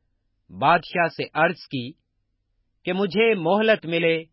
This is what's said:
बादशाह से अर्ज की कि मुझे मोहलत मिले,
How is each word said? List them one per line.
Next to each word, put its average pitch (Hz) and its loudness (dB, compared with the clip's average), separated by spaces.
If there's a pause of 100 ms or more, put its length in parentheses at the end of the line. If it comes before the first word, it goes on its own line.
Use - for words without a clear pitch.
(520)
बादशाह 160 0
से - -8
अर्ज 160 -2
की 131 -8 (920)
कि 180 -2
मुझे 208 2
मोहलत 196 0
मिले, 165 0